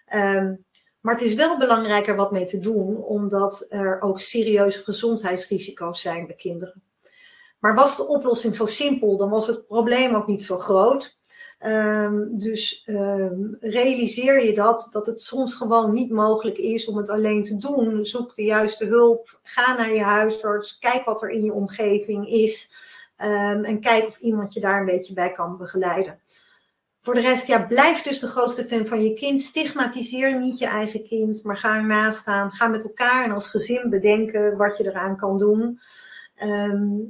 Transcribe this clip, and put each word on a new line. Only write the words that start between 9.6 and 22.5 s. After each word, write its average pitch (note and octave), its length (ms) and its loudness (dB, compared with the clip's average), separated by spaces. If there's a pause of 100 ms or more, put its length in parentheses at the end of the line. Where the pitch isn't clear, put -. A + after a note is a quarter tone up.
probleem A#3 480 2
ook G#3 120 0
niet G3+ 180 -2
zo F#3 140 -6
groot. G#3+ 600 2 (400)
Ehm, G#3+ 720 0
dus, A3 560 -4
ehm, G3 540 -2 (200)
realiseer B3 840 2
je G#3+ 100 4
dat, A3+ 360 2
dat G#3 160 -6
het A3+ 140 -8
soms B3+ 340 -4
gewoon A3+ 380 2
niet B3 180 0
mogelijk A3 480 0
is A3+ 300 -2
om G#3 80 -4
het G#3 140 -4
alleen G#3+ 340 0
te G#3 120 -6
doen. A3 480 0
Zoek A#3+ 300 -8
de G#3+ 100 -6
juiste G#3+ 400 2
hulp, A#3 580 4
ga B3+ 340 0
naar A3+ 180 0
je G#3+ 80 2
huisarts, G#3 760 0
kijk B3+ 260 0
wat G#3+ 180 -4
er - 80 -6
in A3 140 -2
je G#3+ 80 0
omgeving G#3 760 -2
is. A3 440 0 (440)